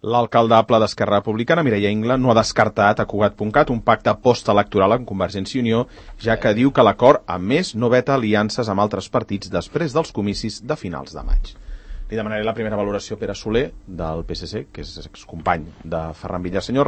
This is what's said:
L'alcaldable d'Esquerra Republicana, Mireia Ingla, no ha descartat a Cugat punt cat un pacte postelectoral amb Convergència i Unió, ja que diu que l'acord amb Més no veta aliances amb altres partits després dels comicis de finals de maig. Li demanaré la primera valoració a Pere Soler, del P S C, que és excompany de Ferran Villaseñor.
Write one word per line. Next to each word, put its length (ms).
L'alcaldable 800
d'Esquerra 380
Republicana, 420
Mireia 240
Ingla, 320
no 80
ha 80
descartat 640
a 80
Cugat 320
punt 160
cat 160
un 160
pacte 320
postelectoral 800
amb 100
Convergència 480
i 80
Unió, 220
ja 240
que 100
diu 220
que 80
l'acord 400
amb 240
Més 220
no 100
veta 280
aliances 500
amb 160
altres 240
partits 420
després 460
dels 160
comicis 560
de 80
finals 400
de 80
maig. 300
Li 100
demanaré 240
la 100
primera 220
valoració 400
a 60
Pere 120
Soler, 360
del 400
P 80
S 160
C, 140
que 80
és 80
excompany 580
de 140
Ferran 240
Villaseñor. 440